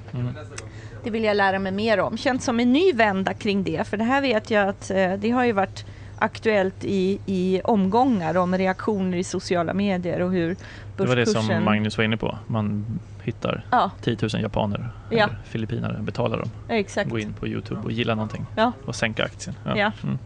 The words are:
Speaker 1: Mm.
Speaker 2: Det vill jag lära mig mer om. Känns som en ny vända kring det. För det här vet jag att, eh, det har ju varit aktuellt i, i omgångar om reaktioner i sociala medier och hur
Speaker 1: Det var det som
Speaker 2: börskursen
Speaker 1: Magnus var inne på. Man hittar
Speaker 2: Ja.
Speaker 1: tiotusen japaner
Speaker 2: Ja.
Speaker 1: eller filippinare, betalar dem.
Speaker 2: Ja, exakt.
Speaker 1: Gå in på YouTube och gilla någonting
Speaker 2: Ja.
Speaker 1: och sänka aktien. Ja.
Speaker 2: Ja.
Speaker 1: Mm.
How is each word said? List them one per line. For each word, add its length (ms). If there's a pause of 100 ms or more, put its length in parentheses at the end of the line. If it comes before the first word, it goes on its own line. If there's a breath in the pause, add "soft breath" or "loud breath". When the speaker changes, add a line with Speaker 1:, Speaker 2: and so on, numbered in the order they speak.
(140)
Speaker 1:
Mm. 200 (680 loud breath)
Speaker 2:
Det 60
vill 140
jag 140
lära 220
mig 120
mer 280
om. 180
Känns 280
som 140
en 140
ny 200
vända 400
kring 300
det. 240
För 100
det 60
här 180
vet 300
jag 180
att, 220
eh, 220
det 180
har 140
ju 60
varit 340 (340 loud breath)
aktuellt 640
i, 420
i 380
omgångar 760
om 200
reaktioner 600
i 60
sociala 500
medier 480
och 100
hur 240 (420 loud breath)
Speaker 1:
Det 80
var 100
det 100
som 80
Speaker 2:
börskursen 300
Speaker 1:
Magnus 340
var 80
inne 120
på. 200 (100)
Man 380 (380)
hittar 480
Speaker 2:
Ja. 200 (100)
Speaker 1:
tiotusen 400
japaner 480 (200)
Speaker 2:
Ja. 60
Speaker 1:
eller 300
filippinare, 560
betalar 360
dem. 120 (180)
Speaker 2:
Ja, 80
exakt. 340
Speaker 1:
Gå 100
in 140
på 140
YouTube 360
och 80
gilla 240
någonting 300 (100)
Speaker 2:
Ja. 160 (140)
Speaker 1:
och 100
sänka 280
aktien. 320 (100)
Ja. 120
Speaker 2:
Ja. 140 (120)
Speaker 1:
Mm. 220